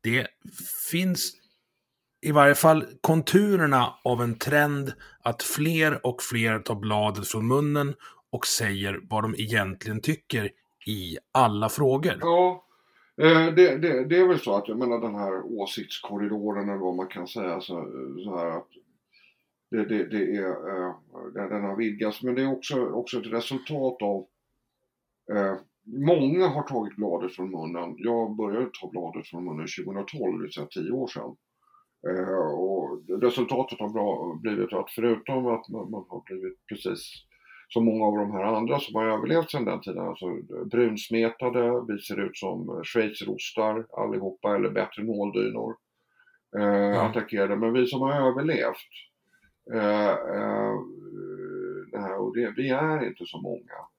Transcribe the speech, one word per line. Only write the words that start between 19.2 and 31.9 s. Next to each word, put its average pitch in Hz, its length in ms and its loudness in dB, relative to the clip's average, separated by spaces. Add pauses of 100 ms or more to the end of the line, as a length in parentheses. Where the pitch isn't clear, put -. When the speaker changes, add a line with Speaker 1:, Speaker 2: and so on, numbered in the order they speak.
Speaker 2:
det, 110 140 0
det, 104 200 0
det 104 320 -2
är, 95 120 -2 (380)
eh, 90 80 -8 (400)
den, 98 140 -6
den 101 160 -4
har 98 120 -4
vidgats, 107 460 -2
men 123 120 0
det 131 80 0
är 135 100 0
också, 131 380 -2
också 123 280 -4
ett 110 140 -6
resultat 131 680 -4
av, 98 240 -2 (1080)
eh, 98 220 0 (520)
många 170 420 6
har 143 140 -2
tagit 107 340 -4
bladet 92 400 -2
från 95 140 -6
munnen. 85 480 -6
Jag 113 380 -2
började 110 340 -2 (100)
ta 92 100 -12
bladet 82 380 -8
från 87 160 -10
munnen 80 220 -6
tjugohundratolv, 101 720 -6
det - 40 -6
vill - 100 -10
säga - 140 -10
tio - 260 -8
år 131 140 -2
sedan. - 300 -10 (720)